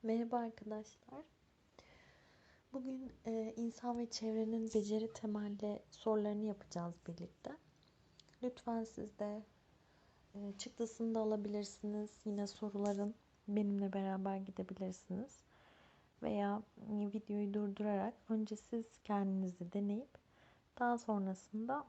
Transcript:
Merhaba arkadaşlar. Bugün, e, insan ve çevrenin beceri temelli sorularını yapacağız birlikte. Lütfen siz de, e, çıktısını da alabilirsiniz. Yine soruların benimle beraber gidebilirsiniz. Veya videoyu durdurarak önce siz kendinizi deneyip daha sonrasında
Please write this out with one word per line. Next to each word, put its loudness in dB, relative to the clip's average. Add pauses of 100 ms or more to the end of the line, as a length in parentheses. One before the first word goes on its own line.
Merhaba 2
arkadaşlar. -6 (1500)
Bugün, -4 (140)
e, 0
insan 0
ve 0
çevrenin 2
beceri 2
temelli -2 (120)
sorularını 2
yapacağız -4 (120)
birlikte. -10 (840)
Lütfen 0
siz -8
de, -2 (920)
e, -6
çıktısını -2
da 4
alabilirsiniz. 0 (140)
Yine 0
soruların 0 (320)
benimle 4
beraber 0
gidebilirsiniz. -4 (840)
Veya 2 (280)
videoyu 0
durdurarak 0 (160)
önce 2
siz -4 (180)
kendinizi 2
deneyip 0 (640)
daha 4
sonrasında 0